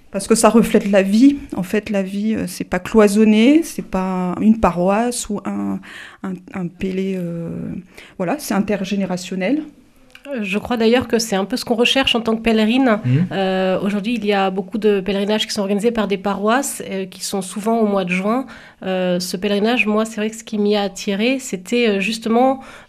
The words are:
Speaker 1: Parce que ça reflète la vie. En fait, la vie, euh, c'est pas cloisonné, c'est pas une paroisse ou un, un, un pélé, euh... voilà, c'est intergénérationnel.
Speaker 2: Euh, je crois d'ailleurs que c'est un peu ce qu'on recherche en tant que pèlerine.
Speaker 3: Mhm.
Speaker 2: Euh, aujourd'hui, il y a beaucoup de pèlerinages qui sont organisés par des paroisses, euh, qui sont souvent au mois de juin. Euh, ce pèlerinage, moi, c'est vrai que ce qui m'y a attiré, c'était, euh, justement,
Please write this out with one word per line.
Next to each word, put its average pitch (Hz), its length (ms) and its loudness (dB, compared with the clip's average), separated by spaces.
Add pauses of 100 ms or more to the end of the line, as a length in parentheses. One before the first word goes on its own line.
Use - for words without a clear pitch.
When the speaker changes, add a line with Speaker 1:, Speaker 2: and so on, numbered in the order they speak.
(120)
Speaker 1:
Parce 190 140 -6
que 226 80 6
ça 226 140 6
reflète 214 420 4
la 196 120 6
vie. 226 340 6 (180)
En 196 80 -4
fait, 208 280 -4
la 196 120 0
vie, 202 320 -2
euh, 180 120 -4
c'est - 180 -8
pas - 140 -2
cloisonné, 214 840 6
c'est - 200 -10
pas 185 560 -2
une 220 200 4
paroisse 196 680 0
ou 202 160 -6
un, 202 340 -4 (440)
un, 190 100 -6 (220)
un 185 140 -6
pélé, 190 500 -4
euh... 170 320 -6 (680)
voilà, 233 220 -2
c'est - 160 -4
intergénérationnel. 190 1080 -2 (640)
Speaker 2:
Euh, 254 140 -6
je 196 160 -4
crois 240 180 -4
d'ailleurs 233 300 4
que 226 140 0
c'est 214 160 -2
un 190 80 2
peu 220 120 -4
ce - 80 -6
qu'on 226 120 -2
recherche 247 400 2
en 226 40 2
tant 226 160 0
que 226 60 -6
pèlerine. 226 640 4
Speaker 3:
Mhm. 135 260 4
Speaker 2:
Euh, 190 500 0
aujourd'hui, 208 340 -2
il 208 120 -4
y 208 60 2
a 190 180 2
beaucoup 190 260 -6
de 208 220 2
pèlerinages 202 480 0
qui - 60 -8
sont 220 80 -4
organisés 202 320 0
par 214 160 -2
des 196 100 -2
paroisses, 208 720 -2
euh, 190 160 -6
qui - 160 -16
sont 196 200 -6
souvent 220 360 -2
au 226 80 2
mois 196 180 0
de 180 60 -4
juin. 208 360 -2 (360)
Euh, 180 380 0
ce 180 160 -6
pèlerinage, 208 500 0
moi, 214 180 0
c'est 220 120 -10
vrai 214 120 -4
que 220 60 -8
ce - 80 -16
qui - 160 -8
m'y 208 160 2
a 202 80 0
attiré, 202 560 -2
c'était, 240 500 -2
euh, 196 120 0
justement, 233 600 2 (280)